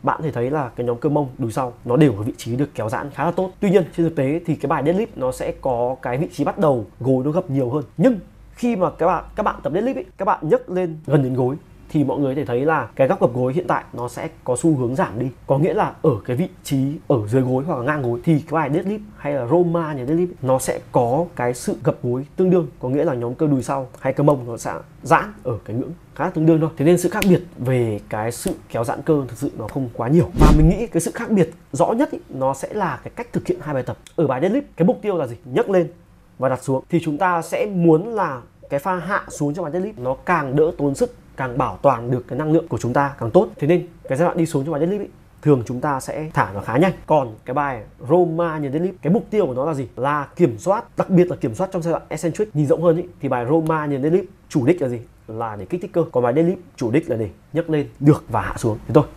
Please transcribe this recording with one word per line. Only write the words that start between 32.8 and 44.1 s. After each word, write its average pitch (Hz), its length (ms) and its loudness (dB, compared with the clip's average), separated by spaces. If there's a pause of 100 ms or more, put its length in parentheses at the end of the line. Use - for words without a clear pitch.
cái - 120 -12
cách - 160 -12
thực 175 140 -4
hiện - 140 0
hai 147 140 -6
bài 127 80 0
tập. 117 160 -8 (180)
Ở 160 100 2
bài 131 140 0
deadlift, 208 220 2 (140)
cái 170 100 4
mục 247 160 2
tiêu 202 140 0
là 147 100 -2
gì? 117 180 -10
Nhấc 127 260 0
lên 180 180 4 (500)
và 131 100 0
đặt 127 140 -2
xuống. 135 280 -2
Thì 170 140 2
chúng 147 140 -2
ta 175 240 2
sẽ 180 240 -2
muốn 180 480 4
là 156 260 -2 (300)
cái 139 100 0
pha 185 160 -2
hạ 175 320 -2
xuống 147 260 -4
trong 170 100 -6
bài 147 80 -6
deadlift 185 300 -6
nó 131 140 -2 (100)
càng 143 300 0
đỡ 160 220 4
tốn 143 160 0
sức, 240 200 -2 (220)
càng 127 220 -4
bảo 110 240 -2
toàn 123 280 2
được 123 180 -2
cái 123 100 -6
năng 156 140 0
lượng 165 160 2
của 120 100 -4
chúng 117 140 -2
ta 139 280 0
càng 113 100 -4
tốt. 202 260 4
Thế 143 120 -2
nên 175 180 2 (220)
cái 131 100 -2